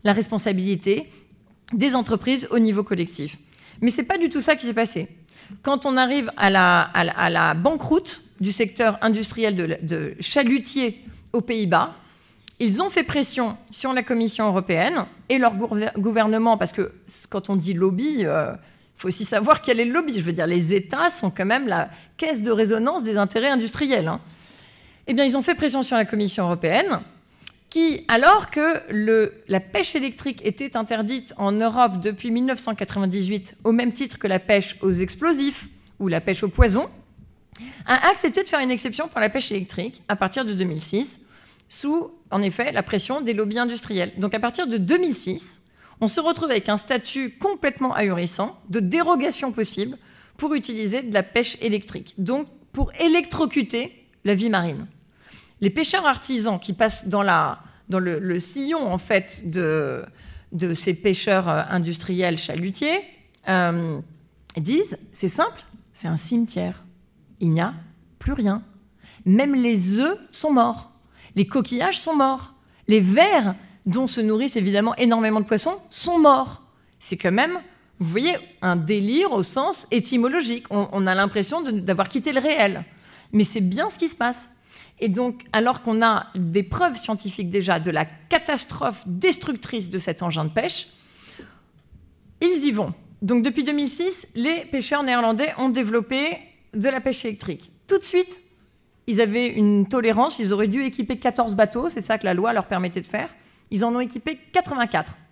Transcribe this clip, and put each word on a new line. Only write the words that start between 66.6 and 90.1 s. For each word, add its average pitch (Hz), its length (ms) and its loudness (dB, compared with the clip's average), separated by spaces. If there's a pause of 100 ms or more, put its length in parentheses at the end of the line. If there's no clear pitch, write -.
Il 170 120 2
n'y 160 100 2
a - 140 -2 (440)
plus 262 140 -2
rien. 208 300 0 (600)
Même 262 300 4
les 220 460 2
œufs 339 180 0 (140)
sont 302 200 -2
morts. 233 380 2 (460)
Les 196 100 4
coquillages 269 540 0
sont 320 160 -2
morts. 269 380 0 (340)
Les 214 120 8
vers, 226 540 4 (320)
dont 247 220 0
se 247 120 -2
nourrissent 220 360 0
évidemment 202 400 2
énormément 226 440 4
de 202 60 -2
poissons, 320 320 0 (120)
sont 339 280 0
morts. 285 440 4 (360)
C'est - 180 -6
quand - 140 0
même, 311 300 2 (400)
vous 165 100 -2
voyez, 240 240 0 (280)
un 180 120 2
délire 208 560 2
au 202 140 0
sens 294 480 -2
étymologique. 240 800 0
On, 202 200 0
on 190 160 0
a 185 80 2
l'impression 202 480 0
de, 277 80 -4
d'avoir 185 380 -2
quitté 277 240 -4
le 262 80 2
réel. 220 440 0 (480)
Mais 208 120 6
c'est 226 160 0
bien 208 300 0
ce - 80 -12
qui 339 100 -2
se - 80 -6
passe. - 340 -4 (500)
Et 226 80 0
donc, 247 340 -2 (100)
alors 240 300 2
qu'on 226 180 0
a 226 260 2 (100)
des 180 260 0
preuves 285 340 0
scientifiques 196 540 -6
déjà 180 300 0
de 170 100 -2
la 160 140 0
catastrophe - 1000 -4
destructrice 208 840 -2
de 185 80 -4
cet 175 240 -6